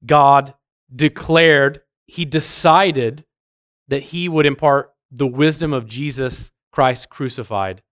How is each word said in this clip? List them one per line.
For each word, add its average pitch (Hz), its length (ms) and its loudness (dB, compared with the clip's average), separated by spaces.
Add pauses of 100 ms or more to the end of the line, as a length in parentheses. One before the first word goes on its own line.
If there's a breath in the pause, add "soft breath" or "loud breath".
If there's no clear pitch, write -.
God 139 520 4 (380)
declared, 147 880 0 (260)
he 170 180 -8
decided 156 960 0 (640)
that 139 140 -4
he 175 260 -8
would 156 200 2
impart 139 480 0 (160)
the 131 160 -2
wisdom 151 460 0
of 123 120 -4
Jesus 127 640 -8 (220)
Christ 127 380 0
crucified 101 840 -8